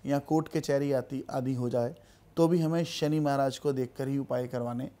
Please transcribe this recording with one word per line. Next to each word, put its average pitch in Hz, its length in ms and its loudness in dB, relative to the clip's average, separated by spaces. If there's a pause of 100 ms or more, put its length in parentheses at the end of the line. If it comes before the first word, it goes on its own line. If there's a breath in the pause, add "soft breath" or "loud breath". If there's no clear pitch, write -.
या 139 140 2
कोर्ट 156 280 0
कचहरी 143 440 0
आती, 131 380 -2
आदि 131 240 -2
हो 123 160 -2
जाए 123 260 0 (420 soft breath)
तो 165 100 6
भी 170 140 4
हमें 165 220 2
शनि 156 360 0
महाराज 139 380 2
को 147 160 0
देखकर 131 340 -4
ही 139 100 0
उपाय 127 300 -2
करवाने 123 420 -4 (100)